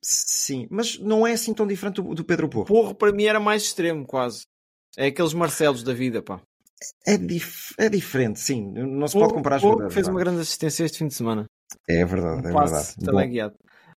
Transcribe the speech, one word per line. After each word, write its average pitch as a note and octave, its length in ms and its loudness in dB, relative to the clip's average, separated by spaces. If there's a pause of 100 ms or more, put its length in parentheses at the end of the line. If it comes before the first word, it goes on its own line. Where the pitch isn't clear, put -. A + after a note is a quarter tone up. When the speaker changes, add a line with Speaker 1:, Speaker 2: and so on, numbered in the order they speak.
Speaker 1:
S-, - 240 0
sim, B2+ 420 -4
mas A3+ 300 -4
não G#3+ 260 4
é A#3 80 2
assim A3+ 220 -2
tão G#3+ 100 0
diferente G3+ 380 -4
do, - 100 -6
do E3 120 -6
Pedro D#3 240 0
Porro. A2+ 180 -2
Speaker 2:
Porro G#3 300 4
para G#3 160 4
mim G3+ 140 0
era G#3+ 120 4
mais G#3 240 2
extremo, E3 420 -2
quase. B2 380 -4 (560)
É C#3 80 0
aqueles E3 260 2
Marcelos D3+ 520 2
da C3 100 -2
vida, A#2+ 260 -2
pá. F#2 200 -10 (680)
Speaker 1:
É G#3 100 4
dif-, F3 640 -6
é A3 100 4
diferente, C3 520 0
sim. A2 320 -4
Não C3+ 360 -2
se - 60 -6
Speaker 2:
Porro, G#3 120 6
Speaker 1:
pode A3 80 2
comparar C#3 220 0
as C#3 60 0
Speaker 2:
Porro G#3+ 120 6
Speaker 1:
jogadas, G3+ 200 -2
Speaker 2:
fez F#3+ 120 2
Speaker 1:
vá. F#3 60 -2
Speaker 2:
uma F#3 80 0
grande F3+ 200 0
assistência D#3+ 440 -2
este D#3 140 -4
fim D#3+ 80 -2
de C3+ 80 -4
semana. A2 320 -2 (420)
Speaker 1:
É E2+ 160 4
verdade, F2 420 -2
Speaker 2:
Um E2+ 40 -2
Speaker 1:
é - 20 -2
Speaker 2:
passe A2+ 220 4
Speaker 1:
verdade. D2 240 -2
Bom, - 80 -8
Speaker 2:
teleguiado. A#2+ 480 0 (440)